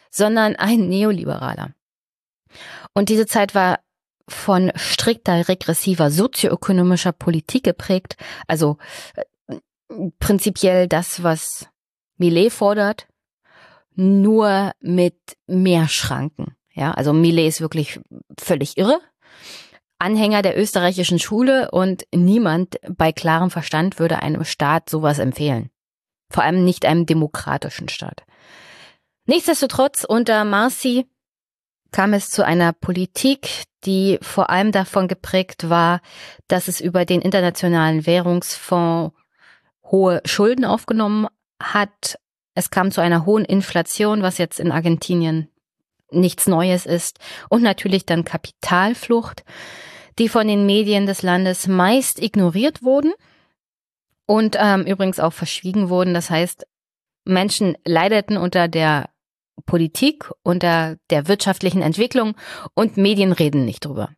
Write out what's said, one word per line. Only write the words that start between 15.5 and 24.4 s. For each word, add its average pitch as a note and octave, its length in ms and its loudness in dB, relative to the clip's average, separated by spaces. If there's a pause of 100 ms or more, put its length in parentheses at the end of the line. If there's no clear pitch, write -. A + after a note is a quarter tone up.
Schranken. - 680 -6 (180)
Ja, D#3 200 -4
also D3 200 0
Millet E3 360 4
ist D#3+ 120 -4
wirklich D#3 380 -6 (400)
völlig C#3+ 400 -2
irre. B3+ 220 2 (1000)
Anhänger G#3+ 440 2
der F#3+ 140 0
österreichischen F3+ 640 0
Schule B3+ 540 0
und F#3 420 0
niemand F3+ 640 2 (100)
bei D#3+ 220 0
klarem E3 400 0
Verstand E3 480 -4
würde E3 240 0
einem D#3 220 -4